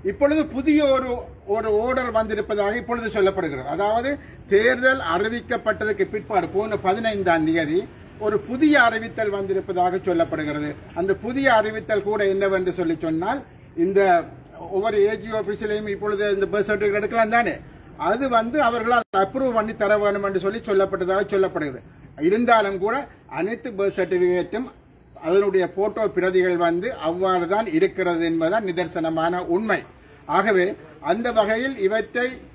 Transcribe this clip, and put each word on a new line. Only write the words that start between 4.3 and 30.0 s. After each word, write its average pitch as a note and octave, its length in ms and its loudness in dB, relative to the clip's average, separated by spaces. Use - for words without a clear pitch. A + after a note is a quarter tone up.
தேர்தல் B3 540 4
அறிவிக்கப்பட்டதற்கு G#3+ 840 -2
பிற்பாடு F3+ 440 -2
போன G#3 300 -2
பதினைந்தாம் F#3+ 680 2
தேதி E3 420 0
ஒரு G#3+ 200 0
புதிய C#4 420 4
அறிவித்தல் A3+ 480 0
வந்திருப்பதாக F#3+ 680 0
சொல்லப்படுகிறது. D3+ 800 -2
அந்த F#3 220 0
புதிய B3+ 380 0
அறிவித்தல் G#3+ 500 0
கூட G#3 240 0
என்னவென்று F#3+ 460 0
சொல்லி E3 280 -2
சொன்னால், F3+ 420 -2
இந்த F#3 460 4
ஒவ்வொரு G3 460 0
ஏ G#3+ 120 -2
ஜி A3 140 -12
ஆஃபீஸிலையும் G#3+ 560 -4
இப்பொழுது G3+ 460 -2
இந்த G3 120 0
பர்த் G3 180 -2
சர்டிஃபிகேட் G#3 300 0
எடுக்கலாம் G#3+ 360 0
தானே, A3+ 240 2
அது A#3 320 0
வந்து A#3+ 320 2
அவர்களால் A#3 400 2
அப்ரூவ் B3+ 360 0
பண்ணி A3 220 -2
தர G#3 220 2
வேண்டும் G3+ 260 0
என்று G3 160 -2
சொல்லி G3+ 200 -2
சொல்லப்பட்டதாக F#3+ 680 0
சொல்லப்படுகிறது. E3+ 540 -2
இருந்தாலும் G3+ 600 4
கூட A#3+ 280 -2
அனைத்து G#3+ 440 -6
பர்த் - 20 -14
சர்டிஃபிகேட்டும் F#3 960 0
அதனுடைய F#3+ 460 2
போட்டோ G#3+ 380 -2
பிரதிகள் F3+ 500 2
வந்து F3 360 0
அவ்வாறு F3 540 0
தான் G#3 180 0
இருக்கிறது F3 600 0
என்பதுதான் E3 400 0
நிதர்சனமான E3 800 -2
உண்மை. F#3 380 0